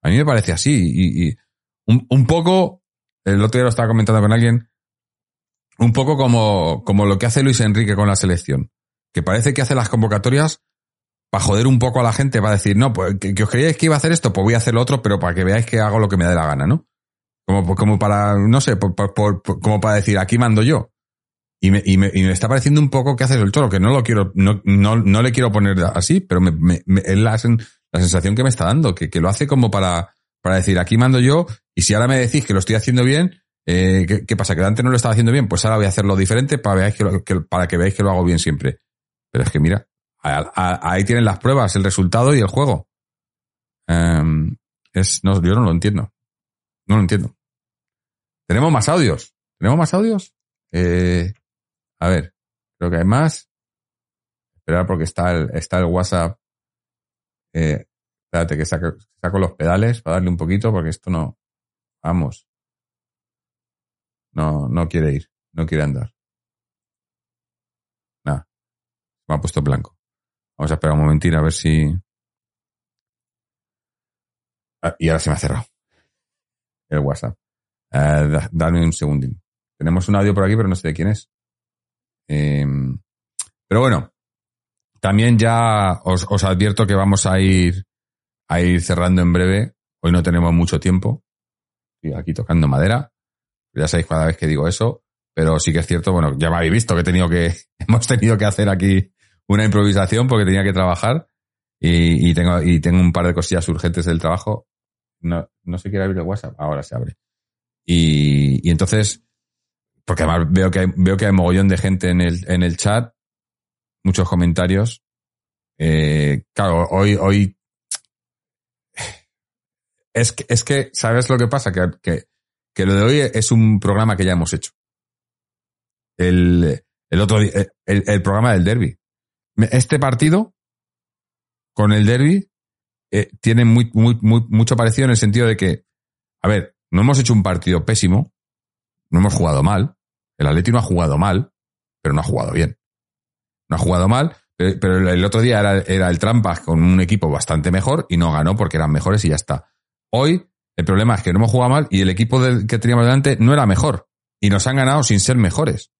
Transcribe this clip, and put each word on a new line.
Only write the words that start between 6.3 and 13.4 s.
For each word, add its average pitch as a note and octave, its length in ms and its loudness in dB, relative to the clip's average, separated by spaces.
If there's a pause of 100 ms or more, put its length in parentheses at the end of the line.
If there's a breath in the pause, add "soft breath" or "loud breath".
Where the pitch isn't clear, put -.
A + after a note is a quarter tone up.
como G2+ 200 2
lo G2 120 2
que G#2+ 80 -2
hace A#2+ 180 0
Luis C3+ 160 0
Enrique G#2+ 360 0
con G#2 120 0
la G2 80 0
selección, E2 560 -2 (420)
que E2+ 100 -4
parece A2+ 300 0
que - 80 -2
hace C3+ 140 -2
las B2 140 -2
convocatorias A#2+ 720 0 (680)
pa' G2 100 -2
joder G2+ 280 0
un C3 120 4
poco B2+ 200 0
a B2 40 0
la A2+ 100 0
gente, B2 280 -2
pa' G#2+ 100 0
decir, G2+ 240 0
"No, A#2+ 180 2
pues, F#2 260 -4
que, G2 140 -4
que G2+ 100 -2